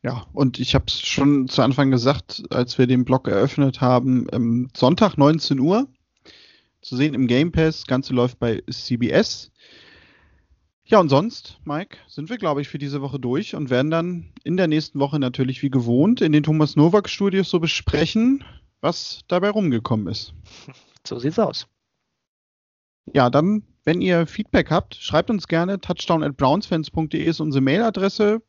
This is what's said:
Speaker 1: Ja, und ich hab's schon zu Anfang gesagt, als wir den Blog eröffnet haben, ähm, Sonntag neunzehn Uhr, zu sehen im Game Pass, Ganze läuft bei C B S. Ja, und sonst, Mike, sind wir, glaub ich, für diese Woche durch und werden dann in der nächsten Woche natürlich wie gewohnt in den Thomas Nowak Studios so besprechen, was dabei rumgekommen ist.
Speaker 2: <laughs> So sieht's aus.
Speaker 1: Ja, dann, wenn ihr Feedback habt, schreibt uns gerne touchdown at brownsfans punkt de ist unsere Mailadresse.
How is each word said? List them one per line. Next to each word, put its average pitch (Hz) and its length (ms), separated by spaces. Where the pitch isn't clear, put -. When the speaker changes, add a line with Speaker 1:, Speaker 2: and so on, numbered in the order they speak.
Speaker 1:
Ja, 123 300
und 135 260
ich 127 160
hab's - 240
schon 139 480
zu 131 160
Anfang 135 260
gesagt, 127 640
als 123 260
wir 131 80
den 127 200
Blog 131 220
eröffnet 123 540
haben, 127 500
ähm, 120 360
Sonntag 175 400
neunzehn 147 420
Uhr, 196 280
zu - 140
sehen 139 200
im 131 100
Game 135 260
Pass, 160 360
Ganze 131 260
läuft 123 240
bei 117 320
C - 280
B 117 120
S. - 420
Ja, 220 160
und 165 100
sonst, 156 540
Mike, 156 340
sind 151 220
wir, 240 80
glaub 156 220
ich, 143 80
für - 100
diese 139 240
Woche 139 180
durch 127 360
und 147 160
werden 131 180
dann 170 420
in 175 140
der 185 100
nächsten 151 320
Woche 139 180
natürlich 127 460
wie 139 80
gewohnt 135 500
in 160 120
den 151 100
Thomas 151 320
Nowak 170 340
Studios 190 400
so 175 100
besprechen, 220 840
was - 460
dabei 180 220
rumgekommen 120 560
ist. - 300
Speaker 2:
<laughs> - 80
So 120 100
sieht's 147 220
aus. - 280
Speaker 1:
Ja, 127 160
dann, 180 320
wenn 170 180
ihr 175 240
Feedback - 460
habt, - 240
schreibt - 340
uns 208 180
gerne 180 320
touchdown 165 440
at 143 120
brownsfans 156 540
punkt 160 240
de 156 100
ist 165 160
unsere 143 220
Mailadresse. 208 880